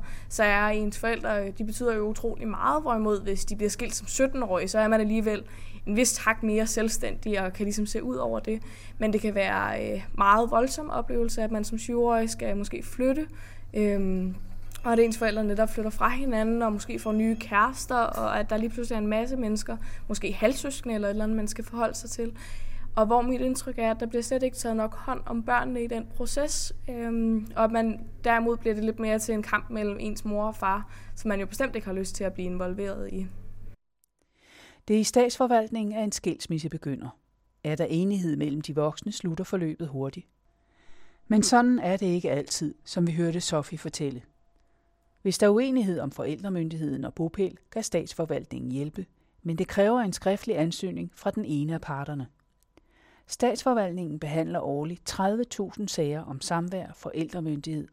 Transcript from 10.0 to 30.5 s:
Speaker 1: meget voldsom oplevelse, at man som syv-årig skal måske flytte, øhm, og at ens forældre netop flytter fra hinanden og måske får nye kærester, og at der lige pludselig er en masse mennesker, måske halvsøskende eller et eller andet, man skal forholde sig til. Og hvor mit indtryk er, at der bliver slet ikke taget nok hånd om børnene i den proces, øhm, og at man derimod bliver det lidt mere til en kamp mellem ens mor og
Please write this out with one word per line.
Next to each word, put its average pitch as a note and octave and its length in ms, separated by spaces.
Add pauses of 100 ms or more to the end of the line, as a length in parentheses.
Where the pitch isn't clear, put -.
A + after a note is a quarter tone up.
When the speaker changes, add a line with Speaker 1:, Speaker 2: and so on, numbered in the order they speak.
Speaker 1:
meget G#3+ 360
voldsom C4+ 400
oplevelse, A#3 520
at A3 80
man G#3+ 140
som A3 140
syv-årig A#3 520
skal A3 260
måske G3+ 260
flytte, C4+ 440 (480)
øhm, F#3+ 600 (500)
og A#3+ 80
at A3+ 60
ens A3+ 200
forældre A3 260
netop G#3 260
flytter G#3+ 200
fra G#3+ 180
hinanden A#3 540
og A3 100
måske A3 260
får A3 140
nye A3 240
kærester, A#3+ 600
og A3+ 420
at G#3 120
der G#3+ 60
lige A3+ 140
pludselig A#3 260
er G#3+ 40
en G#3 60
masse A3+ 300
mennesker, A3 400 (320)
måske G3 240
halvsøskende A#3+ 640
eller G#3 140
et - 20
eller G#3+ 140
andet, A3 120
man G#3+ 120
skal A3 160
forholde A3+ 300
sig - 160
til. A#3 260 (600)
Og A3 100
hvor A#3 160
mit B3 180
indtryk B3+ 380
er, A3+ 120
at A3+ 100
der A#3 60
bliver A#3 160
slet B3+ 200
ikke B3+ 140
taget A3+ 200
nok A3 180
hånd - 320
om A#3 160
børnene B3 420
i - 20
den A3+ 200 (100)
proces, C#4+ 560 (180)
øhm, A3+ 640
og A3+ 80
at A3 60
man A3+ 300 (240)
derimod A#3 320
bliver A3+ 180
det G#3+ 100
lidt A3 140
mere A3 200
til A3 160
en G#3+ 80
kamp - 280
mellem G#3 300
ens G#3+ 240
mor G#3 200
og G#3+ 100